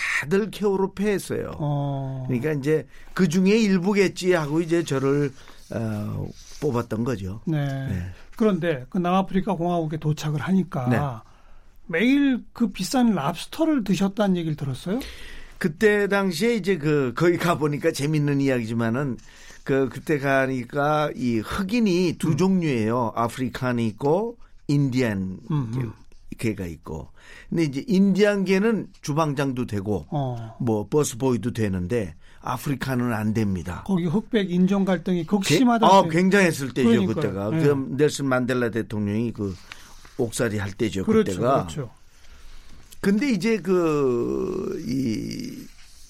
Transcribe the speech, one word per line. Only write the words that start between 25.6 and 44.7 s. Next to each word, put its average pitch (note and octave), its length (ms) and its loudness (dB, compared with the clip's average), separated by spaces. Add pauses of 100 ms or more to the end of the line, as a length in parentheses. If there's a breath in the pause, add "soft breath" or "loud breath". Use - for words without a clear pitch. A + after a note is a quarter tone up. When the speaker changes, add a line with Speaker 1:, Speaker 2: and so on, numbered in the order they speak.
Speaker 2:
음. A#2 180 -4 (440)
Speaker 1:
개가 G2+ 280 -4
있고. D#2 440 -10 (400 loud breath)
근데 E3 140 2
이제 C#3 240 -2
인디안 G3 580 4
개는 F#3+ 420 2 (140)
주방장도 C#3 680 -2
되고 G2 440 -2
Speaker 2:
어. B2 480 -6
Speaker 1:
뭐 G#2+ 280 0
버스보이도 B2+ 680 0
되는데 F#2 600 -2 (260 soft breath)
아프리칸은 B2 720 -2
안 G#2+ 200 0
됩니다. F#2 540 -2
Speaker 2:
거기 F3+ 180 0
흑백 G3 460 0
인종 F#3 340 4
갈등이 F3+ 380 0
Speaker 1:
게-, D#3+ 40 -10
Speaker 2:
극심하다는 G#3 680 4
Speaker 1:
어, F#3+ 80 8
Speaker 2:
때. E3 60 -2
Speaker 1:
굉장했을 E3+ 640 4
때죠, B2 160 4
Speaker 2:
그러니까요. A2+ 260 4
Speaker 1:
그때가. G2+ 380 -2
Speaker 2:
예. D#3+ 100 0
Speaker 1:
그 C#3 240 2 (100)
넬슨 C#3+ 300 2
만델라 B2 420 2
대통령이 G#2+ 640 -2
그 G2 220 -4 (640 loud breath)
옥살이 A2 420 -2
할 G2 140 -6
때죠, G2 320 -2
Speaker 2:
그렇죠, A3 260 2
Speaker 1:
그때가. A2+ 220 0 (120)
Speaker 2:
그렇죠. A#2+ 240 -8 (1120 soft breath)
Speaker 1:
근데 G#3+ 300 2
이제 G#3+ 280 0
그, C#3 1300 0